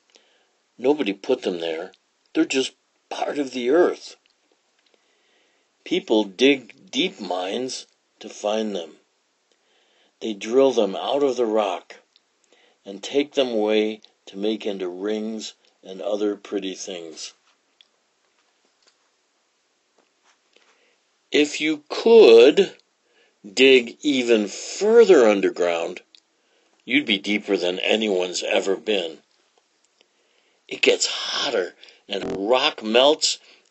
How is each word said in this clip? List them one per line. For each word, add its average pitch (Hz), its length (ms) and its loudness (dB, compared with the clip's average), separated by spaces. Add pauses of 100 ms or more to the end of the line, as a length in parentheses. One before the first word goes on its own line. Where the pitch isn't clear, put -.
(760)
Nobody 127 360 -2
put - 300 -4
them 92 160 -4
there. 82 340 -8 (420)
They're 160 100 0
just 135 300 -4 (340)
part - 300 -8
of 131 140 -6
the 123 180 -4
earth. 160 460 0 (1700)
People 127 420 0
dig 123 680 -2
deep 160 280 -4
mines 101 680 -8 (340)
to 110 80 -18
find 107 480 -4
them. 82 200 -12 (1200)
They 110 140 -8
drill 120 380 2
them 104 220 0
out 110 280 -4
of 131 140 0
the 120 100 0
rock 104 500 -4 (880)
and 98 180 -16
take 143 300 -4
them 135 160 -2
away 107 540 -2 (240)
to - 100 -20
make 107 300 -6
into 95 220 -8
rings 107 680 -8 (280)
and 95 200 -16
other 104 340 -4
pretty 95 380 -8
things. 85 580 -16 (4000)
If 147 280 0
you 156 280 -4
could 175 880 8 (800)
dig 127 480 4
even 117 460 2
further 196 800 4
underground, 90 760 0 (840)
you'd 131 220 -2
be 104 120 0
deeper 104 380 -4
than 90 220 -2
anyone's 95 640 -2
ever 95 340 -2
been. 87 420 -6 (1500)
It - 160 -12
gets - 240 2
hotter, 104 680 -6 (340)
and 98 420 -6
rock 131 320 -2
melts 123 560 2 (320)